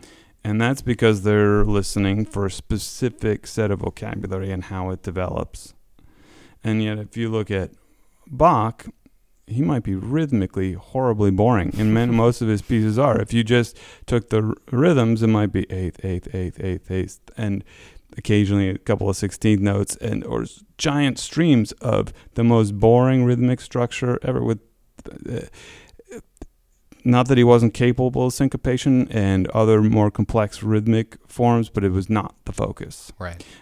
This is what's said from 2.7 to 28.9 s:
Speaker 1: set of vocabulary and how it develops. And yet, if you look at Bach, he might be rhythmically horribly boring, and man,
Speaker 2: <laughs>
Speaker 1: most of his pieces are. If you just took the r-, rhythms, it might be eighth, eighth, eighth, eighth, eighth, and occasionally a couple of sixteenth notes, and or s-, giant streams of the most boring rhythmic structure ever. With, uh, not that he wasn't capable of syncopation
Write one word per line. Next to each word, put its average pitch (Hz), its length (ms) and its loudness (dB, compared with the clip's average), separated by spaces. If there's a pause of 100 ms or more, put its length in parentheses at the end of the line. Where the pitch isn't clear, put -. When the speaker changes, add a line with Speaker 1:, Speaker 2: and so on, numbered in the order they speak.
Speaker 1:
set 107 240 -2
of 98 80 -2
vocabulary 98 720 -8
and 92 140 -6
how 92 240 -8
it 92 120 -8
develops. 90 720 -8 (920)
And 110 180 -2
yet, 107 140 -4
if 104 180 -14
you 113 140 -4
look 110 200 -4
at 95 220 -4 (560)
Bach, 135 580 0 (640)
he 113 140 -4
might 147 220 -2
be 95 120 -4
rhythmically 104 760 -2
horribly 107 580 0
boring, 104 460 2
and 107 160 2
man, 117 220 2
Speaker 2:
<laughs> 113 100 4
Speaker 1:
most 120 160 2
of 113 80 0
his 104 120 0
pieces 110 380 0
are. 120 220 2
If 104 120 -6
you 117 120 2
just 120 320 0 (280)
took - 240 -2
the 110 140 2
r-, 107 100 -4 (240)
rhythms, 131 460 4
it 113 40 4
might 107 260 2
be 98 180 -2
eighth, 92 320 -6
eighth, 92 320 -6
eighth, 90 260 -6
eighth, 95 300 -8
eighth, 92 280 -6 (180)
and 101 260 -4 (540)
occasionally 101 520 2
a 95 80 -6
couple 101 320 -2
of 98 60 -2
sixteenth 104 460 0
notes, 101 360 0
and 107 280 -6
or - 180 -4
s-, - 180 -14 (160)
giant 143 420 0
streams 147 540 2
of 104 380 -2 (220)
the 117 100 -2
most 110 360 2
boring 123 440 4
rhythmic 123 380 0
structure 123 600 -4
ever. 127 200 -4
With, 113 160 -2 (680)
uh, 120 100 -8 (1700)
not 123 220 4
that 131 100 4
he 123 60 6
wasn't 117 300 6
capable 127 540 0
of 123 60 -2
syncopation 131 800 0